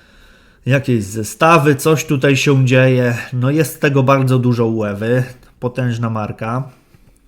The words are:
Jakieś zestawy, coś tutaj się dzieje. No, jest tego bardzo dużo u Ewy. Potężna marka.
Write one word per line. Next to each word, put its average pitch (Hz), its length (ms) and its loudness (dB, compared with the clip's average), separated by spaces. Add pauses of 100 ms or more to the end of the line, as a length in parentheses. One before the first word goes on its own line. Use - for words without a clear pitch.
(640)
Jakieś 123 380 -4
zestawy, 143 720 0
coś 156 300 0
tutaj 143 320 0
się 135 280 2
dzieje. 123 520 2 (160)
No, 127 180 0
jest 156 300 -2
tego 139 220 2
bardzo 131 360 2
dużo 120 260 2
u 113 180 -2
Ewy. 110 400 0 (360)
Potężna 120 500 -4
marka. 110 600 -6 (580)